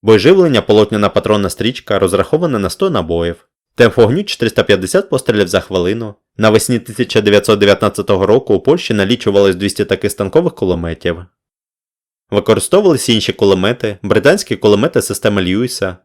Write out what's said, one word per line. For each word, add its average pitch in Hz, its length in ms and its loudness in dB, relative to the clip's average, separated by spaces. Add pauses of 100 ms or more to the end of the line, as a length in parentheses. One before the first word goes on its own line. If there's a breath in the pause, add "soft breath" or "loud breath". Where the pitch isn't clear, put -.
Боєживлення — 123 600 4
полотняна 104 480 2
патронна 104 400 -2
стрічка, 107 500 -4
розрахована 104 600 0
на 98 100 -2
сто - 200 -4
набоїв. 85 580 -4 (280)
Темп 117 220 2
вогню — 123 280 2
чотириста - 380 -4
п'ятдесят 101 460 0
пострілів 107 380 -2
за 90 120 -2
хвилину. 101 560 -4 (220)
Навесні 110 420 0
тисяча 113 420 -4
дев'ятсот 104 380 2
дев'ятнадцятого 101 680 0
року 127 280 2
у 92 60 0
Польщі 156 340 -2
налічувалось 101 600 0
двісті 98 300 -4
таких 101 260 -4
станкових 156 440 -2
кулеметів. 85 720 -6 (1040)
Використовувалися 135 840 0
інші 104 200 -2
кулемети, 101 680 0
британські 113 540 0
кулемети 107 460 2
системи 101 420 -2
Льюіса 95 600 -4